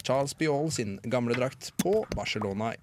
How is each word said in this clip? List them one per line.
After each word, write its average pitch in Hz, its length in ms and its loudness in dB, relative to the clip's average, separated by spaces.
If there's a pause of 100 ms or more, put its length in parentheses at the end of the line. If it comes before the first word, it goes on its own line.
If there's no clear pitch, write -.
Charles 139 320 2
Biol 151 380 0
sin 98 320 -4
gamle 120 300 2
drakt 123 440 -2
på 208 260 2 (120)
Barcelona 107 680 -2